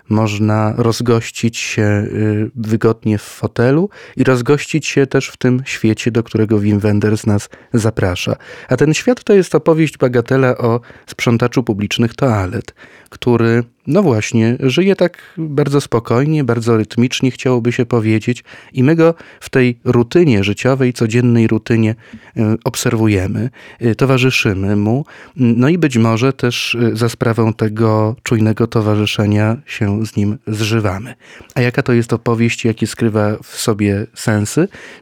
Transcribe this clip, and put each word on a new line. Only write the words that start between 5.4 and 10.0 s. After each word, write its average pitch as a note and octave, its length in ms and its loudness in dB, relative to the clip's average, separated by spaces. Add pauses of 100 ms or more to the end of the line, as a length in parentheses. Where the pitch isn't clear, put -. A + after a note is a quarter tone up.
świecie, - 460 -2
do A2+ 120 0
którego G#2+ 360 0
Wim G#2 200 2
Wenders G#2+ 460 0
nas G#2 240 0 (240)
zaprasza. A2 640 -2 (340)
A B2+ 80 0
ten D3+ 160 4
świat - 300 -2
to A3+ 100 2
jest F#3 220 4
opowieść D#3+ 420 2
bagatela B2 600 2